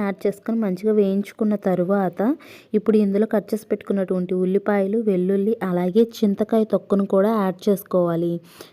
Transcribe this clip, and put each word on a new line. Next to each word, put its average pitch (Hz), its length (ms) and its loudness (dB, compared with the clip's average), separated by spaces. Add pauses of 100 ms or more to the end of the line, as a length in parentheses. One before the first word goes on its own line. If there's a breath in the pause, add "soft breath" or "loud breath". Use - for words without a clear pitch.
యాడ్ 196 200 -2
చేసుకొని 214 380 -4
మంచిగా 208 340 0
వేయించుకున్న 208 600 0 (120)
తరువాత 180 540 0 (540 loud breath)
ఇప్పుడు 214 240 2
ఇందులో 202 340 2
కట్ 208 180 0
చేసి 214 200 -6
పెట్టుకున్నటువంటి 190 640 -4
ఉల్లిపాయలు, 196 760 0
వెల్లుల్లి, 196 540 0
అలాగే 180 420 2 (140)
చింతకాయ 214 460 0 (100)
తొక్కను 196 400 0
కూడా 196 260 4
యాడ్ 185 220 -2
చేసుకోవాలి. 175 680 0 (400 loud breath)